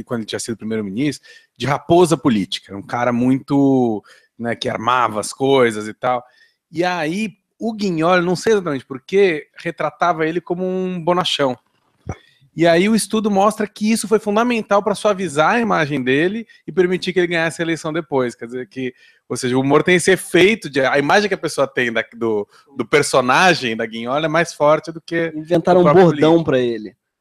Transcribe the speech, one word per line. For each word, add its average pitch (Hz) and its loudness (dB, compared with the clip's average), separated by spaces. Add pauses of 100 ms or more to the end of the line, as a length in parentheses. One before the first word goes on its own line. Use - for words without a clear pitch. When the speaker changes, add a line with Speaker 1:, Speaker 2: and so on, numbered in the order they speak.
Speaker 1:
quando 120 -6
ele 107 -10
tinha 110 -8
sido 113 -8
primeiro-ministro, 110 -6 (300)
de 113 -8
raposa 160 2
política. 107 -2
Era 98 -12
um 101 -14
cara 123 -2
muito, 127 2 (340)
né, 117 -4
que 113 -6
armava 113 0
as - -8
coisas 120 2
e 107 -12
tal. 127 -4 (480)
E 165 -4
aí, 180 -4 (200)
o 226 -6
Guignol, 180 0
não 175 0
sei 226 0
exatamente 175 -2
por 135 -12
quê, 190 0
retratava 160 -2
ele 165 -2
como 180 -6
um 185 -4
bonachão. 151 0 (960)
E 160 2
aí 170 4
o 226 4
estudo 214 -2
mostra 208 0
que 208 -4
isso 220 -2
foi 214 2
fundamental 208 0
pra 202 -2
suavizar 180 0
a 240 0
imagem 160 -2
dele 170 0 (200)
e 165 -14
permitir 180 0
que 180 0
ele 175 0
ganhasse 165 -4
a - -2
eleição 165 -4
depois. 139 -2
Quer 120 -16
dizer 127 -12
que, 131 -8 (360)
ou 127 -6
seja, 123 -2
o 131 2
humor 139 2
tem 180 2
esse 175 2
efeito 190 2
de, 139 -2
a 131 0
imagem 185 2
que 196 -2
a 175 -10
pessoa 147 -2
tem 123 -2
da, 113 -2
do, 113 -2 (300)
do 120 -4
personagem 139 2
da 117 -4
Guignol 117 -6
é 160 -2
mais 160 -2
forte 151 0
do 160 -14
que 165 -4
Speaker 2:
Inventaram 165 0
Speaker 1:
o 180 4
Speaker 2:
um - 4
Speaker 1:
próprio 165 6
Speaker 2:
bordão 151 4
Speaker 1:
político. 165 4
Speaker 2:
pra 139 0
ele, 113 -4 (240)